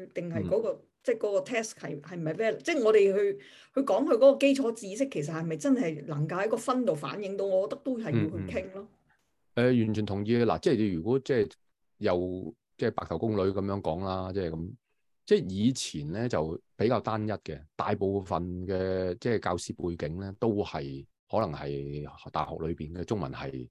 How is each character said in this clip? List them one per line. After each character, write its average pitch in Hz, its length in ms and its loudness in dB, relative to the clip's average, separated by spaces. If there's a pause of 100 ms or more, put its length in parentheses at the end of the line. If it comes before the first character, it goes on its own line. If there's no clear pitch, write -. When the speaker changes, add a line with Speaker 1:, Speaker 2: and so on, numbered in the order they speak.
Speaker 1:
嗯。 - 80 -20
Speaker 2:
定 175 160 -6
係 165 140 -4
嗰 185 180 2
個， 220 100 -2
Speaker 1:
嗯。 - 100 -6 (220)
Speaker 2:
即 254 80 0
係 226 60 2
嗰 214 160 0
個 196 80 4
test 226 300 -2
係， 156 300 -10
係 180 160 -12
咪 160 160 -2
valid？ 214 280 0
即 330 100 -2
係 294 120 2
我 214 100 6
哋 202 200 8
去， 202 200 2 (420)
去 269 60 2
講 240 240 2
佢 339 80 2
嗰 233 40 2 (160)
個 269 40 2
基 277 180 6
礎 262 180 0
知 202 220 -10
識， 269 140 0
其 180 140 -4
實 147 100 -6
係 160 120 -4
咪 160 120 -2
真 262 180 2
係 160 320 -2
能 151 200 -2
夠 175 140 -2
喺 208 60 2
個 226 100 2
分 254 280 0
度 175 100 2
反 156 260 -8
映 196 160 -6
到？ 190 80 -2
我 196 220 2
覺 254 80 -4
得 - 80 -16
都 262 160 -2
係 226 60 -6
要 160 60 -2 (260)
去 - 0 - (100)
傾 190 260 -6
咯。 196 80 -12
Speaker 1:
嗯， 214 60 -16 (680)
嗯。 123 100 4
呃， - 0 -
完 117 280 4
全 104 120 0
同 101 200 -2
意。 117 120 4
嗱， 113 240 4
即 - 100 4
係 127 60 4
你 107 160 4
如 82 100 -2
果 123 160 2
即 139 140 -2
係 110 180 2 (460)
又， 92 580 0 (220)
即 131 80 -2
係 113 60 2
白 - 140 -4
頭 85 120 -4
宮 113 140 0
女 98 200 2
噉 95 140 -2
樣 98 160 -2
講 82 240 -2
啦， 92 280 -4
即 98 60 -2
係 87 100 -2
噉。 82 220 -6 (560)
即 208 100 6
係 131 120 0
以 113 240 4
前 147 400 -6
咧 117 160 -2
就 82 320 -2 (160)
比 104 100 2
較 120 120 4
單 110 280 -4
一 107 40 -2
嘅， 78 280 -8 (160)
大 90 200 -2
部 98 260 0
分 90 220 -2 (240)
嘅 92 520 -2
即 123 120 -2
係 107 80 2
教 90 180 -2
師 - 180 -8
背 87 320 -4
景 82 120 -6
咧 98 200 -8
都 117 100 2 (140)
係 69 400 -8 (240)
可 98 120 0
能 98 120 0
係 71 560 -6 (240)
大 78 160 -2
學 82 100 -8
裏 80 180 -4
邊 80 180 -10
嘅 87 100 -8
中 107 160 -4
文 67 120 -6
系。 67 400 -10